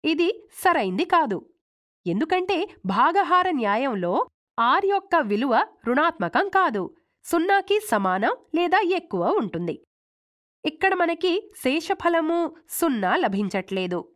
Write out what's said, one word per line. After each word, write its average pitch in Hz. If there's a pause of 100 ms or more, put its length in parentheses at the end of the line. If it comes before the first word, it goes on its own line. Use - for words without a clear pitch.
(120)
ఇది 330 (320)
సరైంది 277
కాదు, 269 (720)
ఎందుకంటే 359 (340)
భాగహార 349 (140)
న్యాయంలో 208 (640)
R 392
యొక్క 392 (160)
విలువ 233 (340)
రుణాత్మకం 285 (100)
కాదు, 294 (460)
సున్నాకి 381 (120)
సమానం 196 (240)
లేదా 349 (200)
ఎక్కువ 180 (180)
ఉంటుంది. 170 (880)
ఇక్కడ 320 (100)
మనకి 339 (300)
శేషఫలము 330 (380)
సున్నా 220 (140)
లభించట్లేదు. 190 (160)